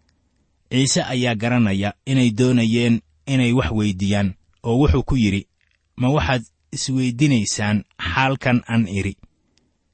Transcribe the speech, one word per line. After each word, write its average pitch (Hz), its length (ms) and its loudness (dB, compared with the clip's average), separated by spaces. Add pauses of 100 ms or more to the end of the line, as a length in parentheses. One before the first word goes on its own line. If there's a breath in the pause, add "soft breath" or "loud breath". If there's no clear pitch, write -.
(720)
Ciise 135 320 0
ayaa 123 320 -2
garanaya 101 580 0 (140)
inay 131 240 2
doonayeen 120 720 2 (260)
inay 127 260 0
wax 127 180 0
weydiiyaan, 101 640 0 (300)
oo 120 140 -2
wuxuu 139 240 4
ku - 140 -2
yidhi, 101 300 0 (520)
Ma 127 120 0
waxaad 139 320 0 (300)
isweydiinaysaan 123 1120 0 (280)
xaalkan 131 460 0 (100)
aan 117 200 0
idhi, 98 260 -4 (800)